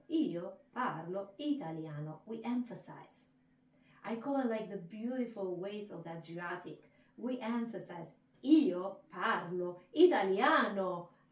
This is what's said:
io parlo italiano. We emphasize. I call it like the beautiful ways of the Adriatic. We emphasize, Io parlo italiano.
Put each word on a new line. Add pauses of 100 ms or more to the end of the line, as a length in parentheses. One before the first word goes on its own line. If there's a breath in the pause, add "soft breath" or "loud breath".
io (220)
parlo
italiano.
We
emphasize. (800 soft breath)
I
call
it
like
the
beautiful
ways
of
the
Adriatic. (360 soft breath)
We
emphasize, (320)
Io (160)
parlo (160 loud breath)
italiano. (220 soft breath)